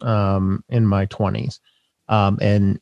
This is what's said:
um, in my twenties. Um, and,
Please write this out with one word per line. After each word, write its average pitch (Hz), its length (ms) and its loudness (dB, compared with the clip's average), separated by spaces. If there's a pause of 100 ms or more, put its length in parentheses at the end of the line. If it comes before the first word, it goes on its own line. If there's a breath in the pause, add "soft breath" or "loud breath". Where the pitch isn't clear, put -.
um, 98 680 0
in 117 160 0
my 98 200 2
twenties. 104 560 -6 (480)
Um, 104 320 2
and, 101 420 2